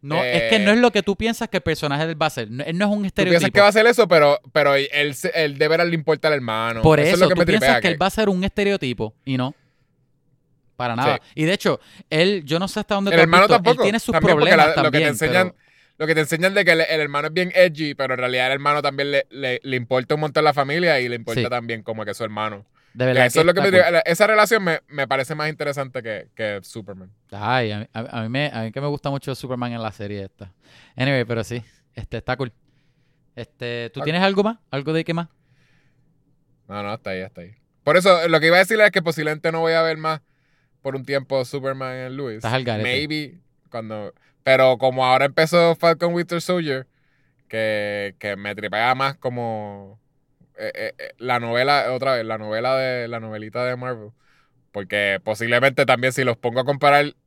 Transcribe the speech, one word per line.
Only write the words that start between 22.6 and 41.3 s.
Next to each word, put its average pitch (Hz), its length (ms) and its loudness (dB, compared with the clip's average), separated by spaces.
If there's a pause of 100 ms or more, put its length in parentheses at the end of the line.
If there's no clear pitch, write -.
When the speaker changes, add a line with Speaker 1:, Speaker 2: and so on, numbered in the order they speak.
Speaker 1:
De 123 100 -2
Speaker 2:
Que - 40 2
Speaker 1:
verdad 127 180 4
Speaker 2:
eso 123 80 -2
Speaker 1:
que 165 60 4
Speaker 2:
es 160 60 6
lo 175 60 4
que 180 80 0
Speaker 1:
está 190 100 2
Speaker 2:
me 185 60 6
Speaker 1:
cool. 180 80 8
Speaker 2:
tripea. 170 160 4 (120)
Esa 202 140 4
relación 214 380 2
me, 165 240 -2
me 139 180 -4
parece 135 300 -4
más 151 140 -4
interesante 139 520 -6
que, 110 320 -10
que 104 280 -6
Superman. 95 500 -16 (180)
Speaker 1:
Ay, 110 400 -2
a 104 100 -6
mí, 113 120 -12
a, 117 260 -10
a 113 40 -6
mí 110 80 -6
me, 139 220 -4
a 113 100 -8
mí 110 100 -8
que 139 80 -10
me 143 80 -6
gusta 147 220 -6
mucho 139 240 -8
Superman 123 380 -8
en 117 100 -8
la 110 100 -8
serie 101 320 -10
esta. 95 280 -20 (440)
Anyway, 131 280 -2
pero 113 200 -4
sí, 117 180 -10 (320)
este, 117 220 -12
está 123 220 -6
cool. 127 140 -6 (840)
Este, 120 560 -10
¿tú 139 80 -12
Speaker 2:
Ok. 143 40 -6
Speaker 1:
tienes 165 180 0
algo 196 200 2
más? 220 160 -2 (140)
¿Algo 143 220 -4
de 160 100 -2
qué 170 100 -6
más? 170 140 -6 (1400)
Speaker 2:
No, 101 160 -10
no, 101 100 -6
hasta 110 180 -10
ahí, 92 100 -6
hasta 92 220 -14
ahí. 92 120 -20 (300)
Por 151 120 2
eso, 180 320 4
lo 160 120 4
que 156 60 2
iba 170 100 6
a 185 40 6
decirle 214 260 4
es 202 40 6
que 185 120 0
posiblemente 156 500 -4
no 165 80 -2
voy 165 140 0
a 165 80 2
ver 160 140 0
más 156 240 -4 (600)
por 135 140 -6
un 131 80 -10
tiempo 131 400 -2